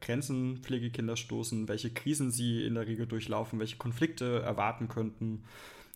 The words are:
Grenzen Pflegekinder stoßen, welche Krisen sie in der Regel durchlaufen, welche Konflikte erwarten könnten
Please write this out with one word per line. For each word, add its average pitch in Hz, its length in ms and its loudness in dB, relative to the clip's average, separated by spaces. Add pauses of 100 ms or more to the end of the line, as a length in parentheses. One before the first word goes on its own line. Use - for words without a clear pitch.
Grenzen 127 560 0
Pflegekinder 120 600 0
stoßen, 113 520 0
welche 110 220 0
Krisen 139 420 2
sie 117 340 2
in 113 80 2
der 113 140 0
Regel 117 180 0
durchlaufen, 113 540 0
welche 110 160 -2
Konflikte 123 680 2
erwarten 110 460 2
könnten 110 560 -2 (520)